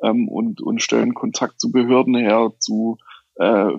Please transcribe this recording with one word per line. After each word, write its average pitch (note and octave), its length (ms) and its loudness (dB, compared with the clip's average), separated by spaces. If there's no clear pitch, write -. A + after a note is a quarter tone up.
ähm, A2+ 260 0
und, A2 320 -4
und - 220 -4
stellen A#2 320 0
Kontakt - 460 -6
zu A#2 120 -4
Behörden B2+ 440 2
her, A2 420 2
zu, A2+ 400 -4
äh, G2 420 2